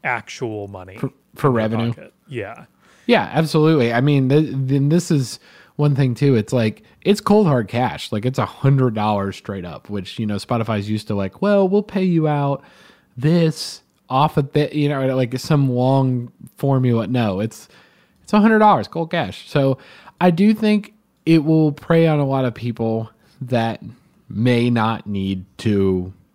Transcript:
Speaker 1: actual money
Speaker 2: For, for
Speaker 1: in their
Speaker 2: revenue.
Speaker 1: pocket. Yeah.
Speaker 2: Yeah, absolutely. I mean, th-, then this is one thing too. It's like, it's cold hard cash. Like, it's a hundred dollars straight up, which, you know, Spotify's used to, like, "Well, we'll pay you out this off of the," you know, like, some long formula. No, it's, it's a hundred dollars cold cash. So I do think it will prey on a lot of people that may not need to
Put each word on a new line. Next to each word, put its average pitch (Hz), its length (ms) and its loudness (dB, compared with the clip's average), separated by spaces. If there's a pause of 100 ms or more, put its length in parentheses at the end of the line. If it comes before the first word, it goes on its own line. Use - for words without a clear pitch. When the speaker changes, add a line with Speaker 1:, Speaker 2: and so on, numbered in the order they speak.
Speaker 1:
actual 110 640 -8
money 92 300 -18
Speaker 2:
For, - 120 -6 (240)
for - 140 0
Speaker 1:
in 127 60 4
their 113 80 2
Speaker 2:
revenue. 113 300 -2
Speaker 1:
pocket. - 220 -14 (140)
Yeah. 113 360 -12 (420)
Speaker 2:
Yeah, 190 260 2
absolutely. 151 600 2
I 120 80 2
mean, 139 280 2
th-, 147 240 2
then 135 380 0
this 170 200 0
is 139 300 -2 (360)
one 147 200 2
thing 127 180 0
too. 139 220 2
It's 107 160 -2
like, 113 300 -2 (200)
it's 202 180 2
cold 208 260 4
hard 127 220 2
cash. 127 440 -4
Like, 107 120 -4
it's 127 140 -2
a 110 80 -2
hundred 131 480 2
dollars 104 420 -2
straight 98 280 -10
up, 85 260 -16
which, 98 280 -8
you 113 80 -4
know, 104 100 -2
Spotify's 107 520 -4
used 107 200 -4
to, 107 60 -4
like, 98 280 -6
"Well, 202 260 2
we'll 202 140 0
pay 196 220 -4
you 165 240 0
out 143 340 -2 (540)
this 160 680 0 (260)
off 139 280 0
of 143 160 -2
the," 147 240 0
you 147 120 0
know, 135 280 -2
like, 120 220 -2
some 139 320 0
long 127 600 0 (260)
formula. 127 500 0
No, 110 340 -2
it's, - 280 -8 (540)
it's - 100 -8
a 214 80 4
hundred 220 200 4
dollars 196 260 4
cold 165 240 -8
cash. 127 380 -6
So 135 300 2 (420)
I 180 100 4
do 196 240 4
think 214 380 0 (340)
it 160 180 4
will 156 280 2
prey 165 340 2
on 156 140 2
a 139 60 0
lot 135 180 0
of 120 100 -2
people 113 560 -4 (300)
that 117 420 -2 (460)
may 120 420 2
not 113 360 -2
need 98 380 -4 (140)
to 95 540 0 (220)